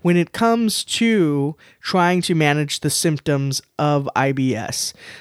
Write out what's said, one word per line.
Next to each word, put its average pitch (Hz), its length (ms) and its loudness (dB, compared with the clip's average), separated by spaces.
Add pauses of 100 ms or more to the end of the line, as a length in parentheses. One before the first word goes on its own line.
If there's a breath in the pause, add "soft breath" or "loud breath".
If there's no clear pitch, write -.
when 175 140 2
it 170 160 0
comes 233 520 0
to 156 720 0 (240 soft breath)
trying 180 420 2
to 175 140 0
manage 147 420 0
the 151 120 -2
symptoms 139 720 -2 (160)
of 147 380 0
I 135 160 0
B 131 240 0
S. - 400 -6 (260 loud breath)